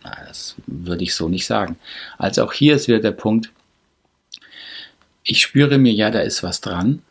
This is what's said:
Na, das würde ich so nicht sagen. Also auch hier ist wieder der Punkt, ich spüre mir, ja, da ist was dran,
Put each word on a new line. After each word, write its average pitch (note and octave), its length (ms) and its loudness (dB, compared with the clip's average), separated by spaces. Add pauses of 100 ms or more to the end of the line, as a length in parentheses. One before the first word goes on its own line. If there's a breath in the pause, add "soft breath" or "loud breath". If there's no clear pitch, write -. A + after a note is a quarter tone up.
Na, - 120 -16 (120)
das - 280 -14 (100)
würde F2 380 -6
ich F2 100 -4
so D#2+ 140 -2
nicht F2+ 180 -2
sagen. G#2+ 300 -2 (420 loud breath)
Also - 260 0
auch - 100 -2
hier D3 220 6
ist C#3+ 120 0
wieder A2+ 140 4
der A2 100 0
Punkt, A2+ 400 0 (1700 loud breath)
ich - 180 0
spüre C#3 360 4
mir, B2+ 140 6
ja, G#2+ 180 2
da A2+ 120 0
ist - 200 -2
was F#2 200 -6
dran, G2 500 -2